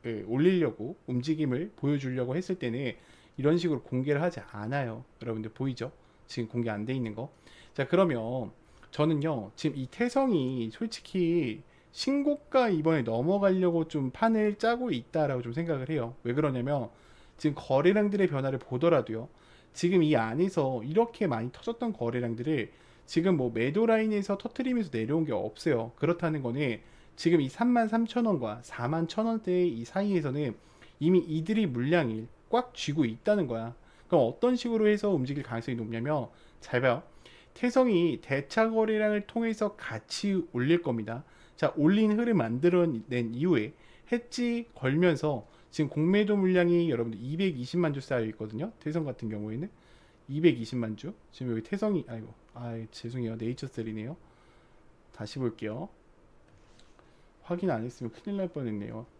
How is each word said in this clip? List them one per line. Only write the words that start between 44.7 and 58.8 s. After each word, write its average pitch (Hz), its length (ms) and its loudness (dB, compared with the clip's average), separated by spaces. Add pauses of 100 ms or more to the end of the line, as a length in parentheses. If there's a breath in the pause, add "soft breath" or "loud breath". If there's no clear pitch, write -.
걸면서 147 720 2 (240 soft breath)
지금 151 180 0
공매도 196 460 2
물량이 175 540 4
여러분들 117 320 -2
이백이십만 156 720 -2
주 139 80 -6
쌓여 123 260 -2
있거든요. 110 520 -6
태성 156 260 -4
같은 123 240 -8
경우에는 110 400 -6 (580 soft breath)
이백이십만 120 680 0
주. 165 160 -12 (180)
지금 127 220 -6
여기 110 100 -2
태성이, 202 440 -2
아이고, 110 260 -12 (200)
아, 120 240 -10 (140)
죄송해요. 117 460 -6
네이처셀이네요. 113 800 -8 (1000 soft breath)
다시 107 260 -12
볼게요. 120 500 -6 (1500 soft breath)
확인 180 280 -2
안 113 120 -2
했으면 120 280 -8
큰일 - 260 -8
날 190 120 -2
뻔했네요. 113 560 -8 (140)